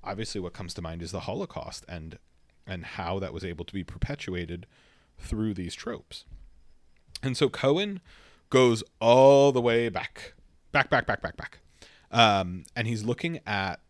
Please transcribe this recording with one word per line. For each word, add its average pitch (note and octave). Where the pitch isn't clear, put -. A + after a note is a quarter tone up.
Obviously, G2+
what F2+
comes F2+
to F2+
mind E2
is E2+
the F2+
Holocaust -
and, E2
and F#2
how F2+
that F#2+
was -
able E2+
to -
be F#2+
perpetuated F2
through A2
these F2+
tropes. -
And C3
so C#3
Cohen F#3
goes A#2+
all C#3
the B2+
way A#2
back, -
back, C3+
back, -
back, G#2
back, -
back. -
Um, G2
and A#2
he's A2
looking B2
at G2